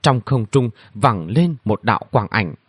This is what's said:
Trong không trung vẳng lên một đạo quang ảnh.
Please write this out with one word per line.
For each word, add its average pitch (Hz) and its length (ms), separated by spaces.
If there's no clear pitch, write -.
Trong 127 240
không 120 200
trung 123 240
vẳng 104 340
lên 160 280
một 104 180
đạo 110 180
quang 104 160
ảnh. 92 260